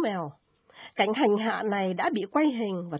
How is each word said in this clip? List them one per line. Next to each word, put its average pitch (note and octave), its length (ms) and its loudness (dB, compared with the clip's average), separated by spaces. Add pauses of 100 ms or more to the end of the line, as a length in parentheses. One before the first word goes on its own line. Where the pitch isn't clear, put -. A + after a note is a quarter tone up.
mèo. F3+ 280 -2 (640)
Cảnh G#3 180 2
hành A3 240 4
hạ G#3 340 -2
này F#3+ 220 0
đã F#3+ 200 0
bị G3+ 180 -2
quay D4+ 140 4
hình G3+ 460 -2
và D3+ 80 -6